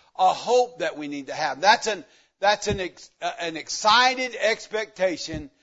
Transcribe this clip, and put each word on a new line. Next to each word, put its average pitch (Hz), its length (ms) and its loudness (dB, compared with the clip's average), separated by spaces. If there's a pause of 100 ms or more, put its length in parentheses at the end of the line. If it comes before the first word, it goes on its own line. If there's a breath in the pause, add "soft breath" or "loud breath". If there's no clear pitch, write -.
(160 soft breath)
a 185 160 4
hope 247 460 0
that 160 180 -4
we 147 120 -10
need 143 180 -8
to 131 80 -10
have. 139 260 -4
That's 202 280 4
an, 190 160 -4 (340 soft breath)
that's 208 300 2
an 202 100 -2
ex-, 180 320 -10 (100)
uh, 170 200 -4
an 165 160 -6
excited 247 840 2
expectation 185 1080 -4 (120)